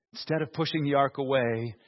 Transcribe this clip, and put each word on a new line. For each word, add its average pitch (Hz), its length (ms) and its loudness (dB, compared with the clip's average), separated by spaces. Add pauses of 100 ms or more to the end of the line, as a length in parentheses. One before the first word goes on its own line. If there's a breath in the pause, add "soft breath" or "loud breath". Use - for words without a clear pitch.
(120)
Instead 156 300 -2
of 147 100 -6
pushing 160 320 -2
the 143 80 0
ark 139 240 4
away, 120 580 0 (140 loud breath)